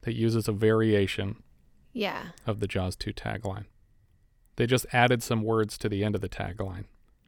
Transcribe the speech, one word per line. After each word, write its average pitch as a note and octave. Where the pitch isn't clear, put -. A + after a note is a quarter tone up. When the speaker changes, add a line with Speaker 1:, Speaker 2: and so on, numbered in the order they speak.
Speaker 1:
that A#2
uses A2+
a A2+
variation G#2
Speaker 2:
Yeah. G3+
Speaker 1:
of -
the G2+
Jaws F#2
Two -
tagline. G#2
They B2
just B2
added B2
some A2+
words A2
to A2
the G2+
end G#2
of G2
the F#2
tagline. F#2+